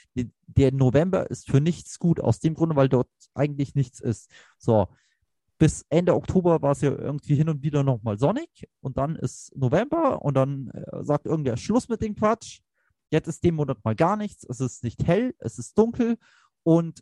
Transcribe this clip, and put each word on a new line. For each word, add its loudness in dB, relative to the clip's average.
De-, -6
der 4
November 2
ist -10
für 6
nichts -4
gut, 2
aus 0
dem 0
Grunde, 0
weil 4
dort 0
eigentlich -2
nichts -2
ist. -6
So, 2
bis 2
Ende 4
Oktober 2
war 0
es -2
ja 2
irgendwie -2
hin 2
und -4
wieder 0
nochmal 0
sonnig -2
und -6
dann -2
ist -10
November 0
und -2
dann, -2
äh, -12
sagt -2
irgendwer, -2
„Schluss -2
mit -4
dem -6
Quatsch.“ -2
Jetzt 0
ist -8
dem 2
Monat -4
mal 0
gar 2
nichts, -10
es -10
ist -6
nicht -4
hell, 0
es -10
ist -4
dunkel 0
und 0